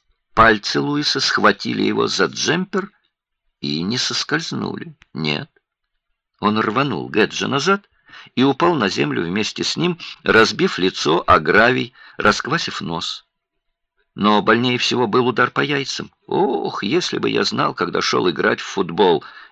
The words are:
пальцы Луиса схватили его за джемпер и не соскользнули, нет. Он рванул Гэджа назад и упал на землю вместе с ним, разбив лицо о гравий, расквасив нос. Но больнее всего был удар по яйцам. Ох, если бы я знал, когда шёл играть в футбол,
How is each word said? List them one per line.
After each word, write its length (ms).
пальцы 480
Луиса 380
схватили 640
его 240
за 180
джемпер 640
и 220
не 160
соскользнули, 960
нет. 380
Он 200
рванул 480
Гэджа 400
назад 400
и 80
упал 320
на 160
землю 320
вместе 420
с 140
ним, 220
разбив 560
лицо 480
о 100
гравий, 560
расквасив 640
нос. 460
Но 260
больнее 380
всего 280
был 200
удар 220
по 120
яйцам. 500
Ох, 580
если 360
бы 100
я 160
знал, 280
когда 280
шёл 280
играть 300
в 60
футбол, 580